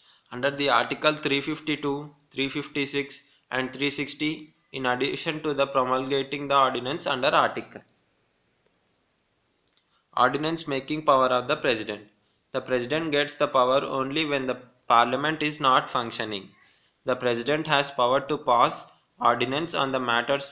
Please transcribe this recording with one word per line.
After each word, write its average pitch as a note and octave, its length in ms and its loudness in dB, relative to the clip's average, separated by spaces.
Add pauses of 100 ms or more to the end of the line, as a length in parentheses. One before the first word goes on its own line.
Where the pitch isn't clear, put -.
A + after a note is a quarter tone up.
(320)
Under B2+ 200 0
the C#3 180 0
Article B2+ 440 4
three C#3 280 0
fifty-two, D3 680 -4 (220)
three C3+ 180 -2
fifty-six C#3 720 -4 (300)
and B2+ 200 -2
three C#3 200 -2
sixty, D3+ 580 -6 (220)
in C3+ 160 -4
addition C#3+ 560 -2
to D#3 100 0
the C#3 140 2
promulgating C3+ 800 -2
the C#3 100 2
ordinance C3 480 0
under C3+ 220 0
article. B2 540 0 (2250)
Ordinance D3 500 0
making D3+ 360 -4
power C3+ 240 6
of B2 200 0
the D3+ 80 0
president. G#2+ 460 -2 (500)
The C3 100 -4
president B2+ 500 -2
gets C#3+ 240 0
the D3 120 0
power C3 360 4
only C#3 420 -2
when C#3 220 -2
the B2+ 100 -2 (300)
parliament C3+ 560 4
is D3+ 160 -2
not C#3+ 300 4
functioning. A2 600 -4 (560)
The B2+ 100 0
president B2 520 0
has C#3+ 240 2
power B2+ 300 2
to D3 160 -4
pass B2+ 460 2 (360)
ordinance C#3 560 0
on C#3 160 0
the C3 80 -2
matters B2 520 0